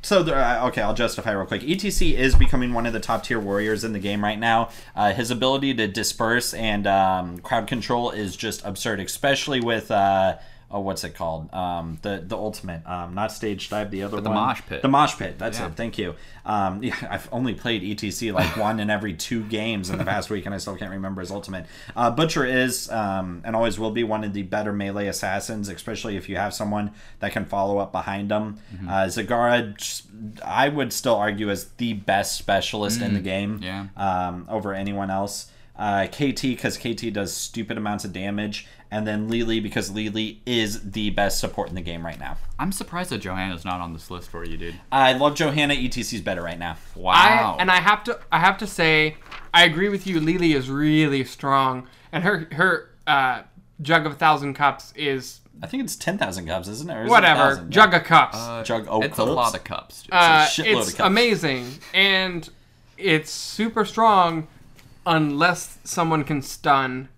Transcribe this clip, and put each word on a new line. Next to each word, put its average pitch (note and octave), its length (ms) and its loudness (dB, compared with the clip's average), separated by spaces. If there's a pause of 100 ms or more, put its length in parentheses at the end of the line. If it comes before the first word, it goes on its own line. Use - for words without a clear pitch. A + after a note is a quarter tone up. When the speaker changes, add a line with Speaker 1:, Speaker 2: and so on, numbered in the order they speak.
Speaker 1:
so F#3+ 200 4
there, D3+ 140 0
uh, B2 320 2
okay, A#2+ 140 0
I'll G#2+ 120 2
justify A2+ 360 -2
real G2 160 -2
quick. G2+ 160 -4
E D#3 140 0
T G3 160 -2
C D#3+ 240 6
is C3 180 4
becoming B2 400 8
one A#2 120 0
of A#2 60 -2
the A2+ 80 -2
top A2+ 220 -2
tier A#2+ 160 0
warriors G#2 460 0
in A2+ 80 -4
the G2+ 80 -4
game G2+ 240 -2
right G#2 140 0
now. A2+ 320 2 (260)
Uh, G2+ 160 4
his A2+ 180 -2
ability C3 440 0
to A2+ 120 0
disperse A2+ 640 -2
and, G#2 340 -2
um, F#2+ 520 2
crowd G#2 300 -2
control A#2+ 420 -2
is G2+ 260 -6
just - 280 -8
absurd, G2+ 360 -4
especially C3+ 600 -2
with, A#2 320 -2
uh, G2 440 2 (340)
oh, G2+ 100 -4
what's F#2+ 240 -6
it E2 100 -10
called? D#2+ 400 -8
Um, E2+ 480 -6
the, G2 240 -6
the G#2+ 100 -6
ultimate, G2 480 -8
um, F2 300 -10
not G#2 160 -4
stage G#2 380 -6
dive, G#2 240 -6
the F#2+ 100 -6
other G#2 140 -6
Speaker 2:
But G2+ 80 -6
the A2 60 -2
Speaker 1:
one. G#2+ 80 0
Speaker 2:
mosh A#2+ 280 0
pit. D2 160 -8
Speaker 1:
The C3+ 60 2
mosh C#3 280 4
pit. F2+ 220 -8
That's A2+ 220 -6
Speaker 2:
Yeah. F#2+ 80 -6
Speaker 1:
it. D#2+ 80 -10
Thank A2+ 220 -6
you. F2 180 -4 (280)
Um, G2+ 380 -2
yeah, A#2+ 200 -4
<laughs> A#2 60 -10
I've - 220 -8
only A#2+ 240 -2
played A2+ 300 -2
E G#2 100 -4
T G#2 160 -6
C G#2+ 220 -4
like E2 240 2
Speaker 2:
<laughs> - 0 -
Speaker 1:
one G#2+ 240 0
in G#2 100 0
every G#2 240 0
two A2+ 300 -4
games G#2+ 440 -4
in F2+ 100 -4
the F2+ 60 -2
past G2 260 -2
week, G2+ 160 -4
and G2+ 80 -6
I F#2+ 40 -6
still G2 160 -8
can't F#2+ 160 -10
remember F#2+ 300 -8
his F2+ 100 -10
ultimate. F#2+ 360 -10 (280)
Uh, A#2 160 2
Butcher D3 340 0
is, B2+ 460 0
um, F#2+ 540 -4
and A2+ 100 -6
always A2+ 240 0
will A2 140 -2
be A#2 100 -2
one G#2+ 220 -2
of G2+ 80 -6
the G2+ 100 -4
better G#2 300 -4
melee G2+ 340 -4
assassins, G2+ 640 -4
especially G2+ 480 -8
if F2+ 120 -8
you F#2+ 100 -6
have G2+ 140 -2
someone G#2 380 -4 (300)
that G2+ 100 -4
can G#2 140 -4
follow G2+ 340 0
up G2 140 -4
behind G2+ 400 -4
him. G#2+ 260 -4 (160)
Speaker 2:
Mm-hmm. F#2 140 -12
Speaker 1:
Uh, G2 160 2
Zagara, A#2 720 0
just, - 300 -10 (380)
I B2+ 260 2
would C#3 220 -2
still A#2+ 220 2
argue, G#2 360 0
is G2 160 -4 (100)
the A#2+ 160 -2
best G2 440 0
specialist G#2 640 -2
in G2+ 140 0
the G2 60 0
Speaker 2:
Mm, F2+ 40 -8
Speaker 1:
game, G2+ 380 -4
Speaker 2:
yeah. G2 240 -8 (100)
Speaker 1:
um, F2+ 540 -2
over G2+ 240 -4
anyone G2 360 -4
else. G2 420 -6 (260)
Uh, G2+ 320 0
K C#3 220 -2
T, B2+ 240 -2
'cause A2+ 200 -4
K A#2 180 -6
T A2+ 160 -6
does G2+ 220 -6
stupid A2+ 460 -8
amounts G#2 260 -4
of G2 80 -8
damage. G2+ 540 -6 (260)
And G#2+ 160 -4
then G#2+ 200 -2
Lily, A#2 300 0
because G#2 320 -4
Lily G#2+ 560 -4
is G#2+ 460 -2
the G#2 180 -2
best G2 300 0
support - 280 -4
in F2 60 -10
the F2+ 60 -6
game E2+ 260 -8
right - 140 -10
now. C#2 160 -6 (240)
Speaker 2:
I'm F#3 100 0
surprised F3+ 400 -6
that A#2 80 -4
Johanna's F#2 460 -6
not F2+ 160 -4
on E2+ 120 -8
this D#2+ 160 -14
list F2 220 -12
for E2+ 140 -10
you, E2 120 -4
dude. E2+ 200 -8 (160)
Speaker 1:
I C3 220 8
love D3 200 4
Johanna. D3 400 2
E B2+ 140 0
T A#2 160 -2
C's G#2+ 160 -6
better F2 220 -4
right E2+ 180 -6
now. E2+ 160 -6 (180)
Speaker 2:
Wow. F#3+ 640 6
Speaker 3:
I, - 20 -2
and F#3 120 4
I F3+ 80 6
have G#3 240 2
to, - 160 -4 (100)
I E3 80 4
have F#3+ 200 6
to G#3 100 -6
say, D#3 480 2 (360)
I E3+ 120 8
agree F3 240 2
with G3 180 -4
you. F3 140 0
Lily E3 320 2
is C3 180 0
really D3 540 4
strong, C3 640 0 (240)
and D#3+ 100 -2
her, E3+ 300 0
her, F3 380 2 (180)
uh, C3 340 2 (400)
Jug D#3 240 4
of D3 60 -2
a - 20 -10
Thousand C#3+ 400 2
Cups C#3 400 0
is C#3 460 -4 (200)
Speaker 1:
I - 60 -12
think C4 160 -4
it's - 140 -6
ten F#3 200 -4
thousand F#2 300 -4
cups, F2 220 -4
isn't A#2 200 -10
it? - 60 -8
Or A2 80 -8
is A#2+ 60 -4
it - 20 2
Speaker 3:
whatever. F3 320 8
Speaker 1:
a - 40 6
thousand? - 260 -2
Speaker 3:
Jug G#3 220 8
Speaker 1:
Yeah. E3+ 40 6
Speaker 3:
of - 60 0
Cups. C#3 340 6
Speaker 2:
Uh, A#2 240 -8
Speaker 1:
Jug A2+ 260 -2
of A2 140 2
Speaker 2:
it's D3 160 -2
a - 60 2
Speaker 1:
Cups. B2+ 80 2
Speaker 2:
lot B2 240 2
of - 80 -10
cups, - 380 -12
dude. - 100 -16
Speaker 3:
Uh, E3 340 10
Speaker 1:
It's - 100 0
a - 60 0
shitload G#3+ 200 4
Speaker 3:
it's F#3+ 100 -2
Speaker 1:
of - 60 -10
cups. G#3+ 100 4
Speaker 3:
amazing, E3+ 580 2 (260)
and F#3+ 560 2 (480)
it's D#3+ 360 2
super A3+ 520 -2
strong F#3 600 4 (600)
unless D#3+ 800 2
someone D#3+ 400 0
can D3 180 -4
stun C3+ 760 0